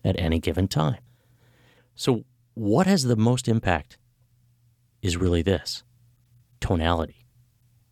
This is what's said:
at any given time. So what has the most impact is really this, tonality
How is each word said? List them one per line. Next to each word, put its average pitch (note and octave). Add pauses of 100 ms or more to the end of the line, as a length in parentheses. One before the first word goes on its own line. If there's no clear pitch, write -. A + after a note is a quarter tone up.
at G2+
any E2
given F2+
time. D3 (960)
So A#2+ (300)
what A2+
has F3+
the A#2+
most A2+
impact G2 (1080)
is F2
really F2
this, - (760)
tonality E2 (640)